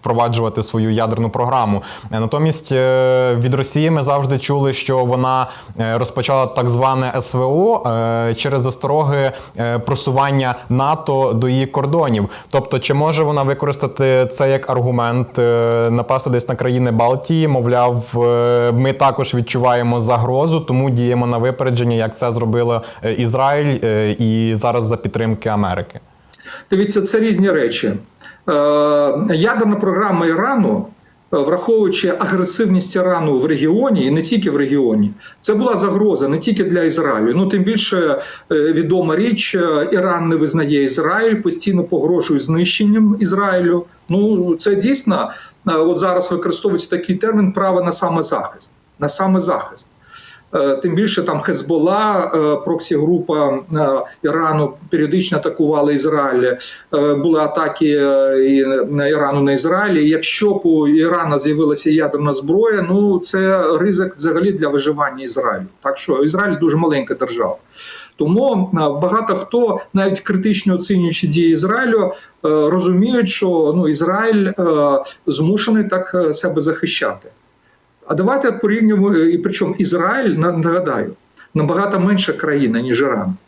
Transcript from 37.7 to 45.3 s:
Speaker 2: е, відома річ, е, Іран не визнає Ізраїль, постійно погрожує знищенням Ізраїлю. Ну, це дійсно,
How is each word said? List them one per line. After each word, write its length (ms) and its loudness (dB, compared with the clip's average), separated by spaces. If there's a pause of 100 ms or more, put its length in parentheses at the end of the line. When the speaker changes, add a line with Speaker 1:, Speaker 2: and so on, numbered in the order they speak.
Speaker 2:
е, 20 0 (180)
відома 440 0
річ, 380 0
е, 380 0
Іран 360 0
не 80 2
визнає 480 0
Ізраїль, 580 0
постійно 420 -2
погрожує 560 0
знищенням 800 2
Ізраїлю. 640 0 (240)
Ну, 480 0
це 180 0
дійсно, 560 0 (380)